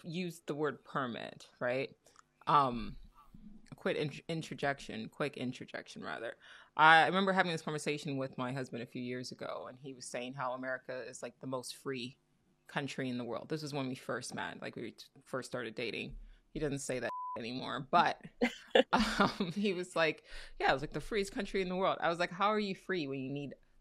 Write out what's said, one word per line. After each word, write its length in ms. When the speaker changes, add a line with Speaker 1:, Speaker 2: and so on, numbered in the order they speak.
Speaker 1:
use 420
the 80
word 320
permit, 640
right? 300
Um, 520
a 40
quick 220
in-, 300
interjection, 800
quick 280
interjection, 640
rather. 340
I 300
remember 240
having 200
this 120
conversation 540
with 200
my 160
husband 300
a 40
few 140
years 300
ago, 380
and 120
he 120
was 120
saying 300
how 180
America 560
is, 140
like, 160
the 80
most 300
free 400
country 420
in 80
the 80
world. 240
This 140
is 100
when 160
we 60
first 400
met, 260
like, 140
we 160
t-, 140
first 260
started 260
dating. 400
He 60
doesn't 200
say 200
that 120
<laughs> 160
anymore, 520
but, 300
Speaker 2:
<laughs> 520
Speaker 1:
um, 640
he 180
was 220
like, 280
"Yeah," 120
I 20
was 80
like, 120
"the 80
freest 320
country 280
in 80
the 60
world." 260
I 80
was 100
like, 120
"How 180
are 100
you 160
free 320
when 120
you 120
need 240